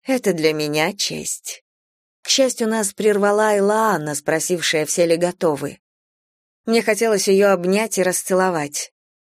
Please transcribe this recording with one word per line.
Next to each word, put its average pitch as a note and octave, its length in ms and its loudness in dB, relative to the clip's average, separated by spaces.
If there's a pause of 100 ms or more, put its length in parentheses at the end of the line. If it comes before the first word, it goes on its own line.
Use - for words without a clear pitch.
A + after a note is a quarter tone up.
«Это B3 280 0
для D#3 200 0
меня D3+ 400 -2
честь». - 680 -10 (580)
К - 60 -12
счастью, B3+ 400 0
нас A3 260 -2
прервала G#3 640 2
Элаанна, G3 560 0
спросившая, D#3 720 -2
все E3+ 200 0
ли E3 100 6
готовы. E3 640 -2 (840)
Мне A3+ 160 2
хотелось G#3+ 480 0
её G3 220 4
обнять F#3+ 460 0
и F#3 60 0
расцеловать. F3+ 880 -2 (300)